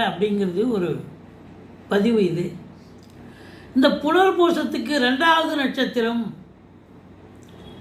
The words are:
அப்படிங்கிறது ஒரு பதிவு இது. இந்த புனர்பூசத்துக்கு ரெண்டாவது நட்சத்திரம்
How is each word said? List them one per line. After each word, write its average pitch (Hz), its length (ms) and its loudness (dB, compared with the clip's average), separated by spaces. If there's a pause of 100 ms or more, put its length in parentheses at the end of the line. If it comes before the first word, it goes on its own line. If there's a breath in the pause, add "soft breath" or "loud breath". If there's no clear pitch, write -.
அப்படிங்கிறது 196 680 -2
ஒரு 180 180 -2 (1000)
பதிவு 214 360 2
இது. 170 220 -2 (1300 loud breath)
இந்த 269 160 4
புனர்பூசத்துக்கு 330 1080 0
ரெண்டாவது 311 580 2
நட்சத்திரம் 233 640 -2 (1600)